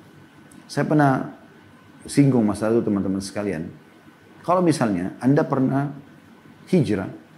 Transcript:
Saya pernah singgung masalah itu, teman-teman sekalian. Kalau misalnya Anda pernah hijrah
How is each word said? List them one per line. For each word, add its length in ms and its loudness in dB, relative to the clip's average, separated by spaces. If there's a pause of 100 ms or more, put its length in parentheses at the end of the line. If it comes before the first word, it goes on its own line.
(640)
Saya 240 -4
pernah 480 2 (720)
singgung 400 4
masalah 320 0
itu, 80 -4
teman-teman 320 -2
sekalian. 480 -6 (720)
Kalau 240 0
misalnya 560 -2
Anda 240 2
pernah 480 -2 (800)
hijrah 400 0 (260)